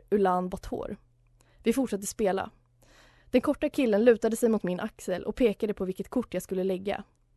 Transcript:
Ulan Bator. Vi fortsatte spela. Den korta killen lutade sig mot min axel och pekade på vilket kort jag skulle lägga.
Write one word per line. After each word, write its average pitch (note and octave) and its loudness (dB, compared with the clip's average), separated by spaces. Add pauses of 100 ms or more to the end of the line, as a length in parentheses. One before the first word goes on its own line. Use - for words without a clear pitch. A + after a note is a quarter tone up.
(100)
Ulan F#3 2
Bator. - -8 (640)
Vi A3+ 2
fortsatte A3 -2
spela. - -2 (800)
Den B3+ 4
korta D4 -2
killen A3+ 2
lutade A3+ 4
sig A#3 2
mot G#3+ 0
min F3+ -2
axel G3 -6
och - -6
pekade G#3 2
på G3 -6
vilket F#3 -8
kort - -4
jag F#3 -2
skulle F#3+ -4
lägga. F#3+ -4 (320)